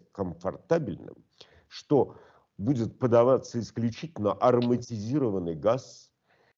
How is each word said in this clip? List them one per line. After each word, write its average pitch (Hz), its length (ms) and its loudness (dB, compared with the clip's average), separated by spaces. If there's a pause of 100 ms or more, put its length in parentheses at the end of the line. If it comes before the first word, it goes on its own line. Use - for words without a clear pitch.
(120)
комфортабельным, 95 1120 -6 (420)
что - 480 0 (420)
будет 113 420 -2
подаваться 120 600 4
исключительно 117 720 -4
ароматизированный 120 1200 0
газ, 107 560 -2 (460)